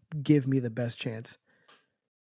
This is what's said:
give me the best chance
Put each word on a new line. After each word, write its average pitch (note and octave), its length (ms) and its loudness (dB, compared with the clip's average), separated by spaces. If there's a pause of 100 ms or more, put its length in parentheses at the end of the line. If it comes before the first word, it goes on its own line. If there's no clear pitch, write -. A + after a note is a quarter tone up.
(220)
give C#3+ 260 6
me C3+ 100 2
the A#2+ 120 -2
best A#2 280 -4
chance A2+ 400 -8 (840)